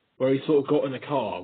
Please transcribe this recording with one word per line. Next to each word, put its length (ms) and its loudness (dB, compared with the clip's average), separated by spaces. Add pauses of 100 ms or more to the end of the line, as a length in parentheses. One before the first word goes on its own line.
(180)
where 160 2
he 140 2
sort 160 4
of 60 -6
got 160 2
in 80 -4
a 60 -6
car 440 -4